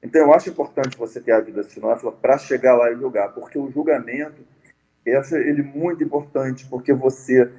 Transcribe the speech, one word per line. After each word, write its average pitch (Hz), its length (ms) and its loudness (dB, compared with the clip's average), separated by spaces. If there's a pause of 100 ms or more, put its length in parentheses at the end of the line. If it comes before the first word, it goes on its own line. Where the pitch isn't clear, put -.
Então, 127 180 2
eu 147 140 8
acho 175 160 2
importante 135 480 -6
você 113 220 -10
ter 113 120 0
a 110 80 6
vida 104 220 -8
sinófila 110 480 -4
pra 131 260 0
chegar 127 400 2
lá 120 140 4
e 117 60 -6
julgar, 123 320 -4
porque - 280 -14
o 139 140 -6
julgamento, 143 720 -4 (640)
eu 131 140 2
acho 139 160 -6
ele 147 260 0
muito 156 400 -6
importante, 139 640 -6
porque 127 260 -4
você 127 680 2